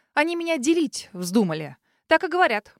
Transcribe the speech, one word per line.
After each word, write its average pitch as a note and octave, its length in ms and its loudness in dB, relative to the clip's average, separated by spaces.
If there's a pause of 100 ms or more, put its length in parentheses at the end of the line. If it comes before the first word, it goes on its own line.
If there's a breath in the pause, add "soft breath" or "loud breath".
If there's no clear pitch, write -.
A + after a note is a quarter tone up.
(120)
Они E4 240 0
меня E4 220 -2
делить D4+ 560 0
вздумали. F3 640 -2 (280)
Так D#4+ 180 2
и F#4 40 -4
говорят, D4+ 520 0